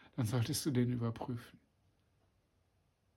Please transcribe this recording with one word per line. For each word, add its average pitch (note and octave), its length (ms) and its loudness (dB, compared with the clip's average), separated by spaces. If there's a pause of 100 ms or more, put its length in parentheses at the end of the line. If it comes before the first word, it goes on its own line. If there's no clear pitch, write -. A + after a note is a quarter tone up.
(160)
Dann B2 100 2
solltest A#2 400 0
du C#3+ 60 2
den B2 200 4
überprüfen. A#2 680 -4 (1600)